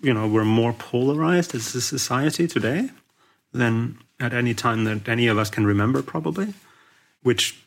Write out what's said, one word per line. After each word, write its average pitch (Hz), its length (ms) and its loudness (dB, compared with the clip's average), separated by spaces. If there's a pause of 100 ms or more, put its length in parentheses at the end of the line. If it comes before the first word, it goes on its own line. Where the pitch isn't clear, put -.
you 135 140 2
know, 110 140 0
we're 107 160 4
more 117 280 4
polarized 151 840 0
as 113 180 -8
a 127 60 -2
society 139 640 -2
today 151 440 -2 (640)
than 117 460 0 (220)
at 120 120 -2
any 120 220 0
time 113 300 -2
that 107 240 -4
any 120 180 2
of 107 120 2
us 104 120 0
can 104 160 0
remember, 107 360 2
probably, 165 520 -4 (680)
which - 420 0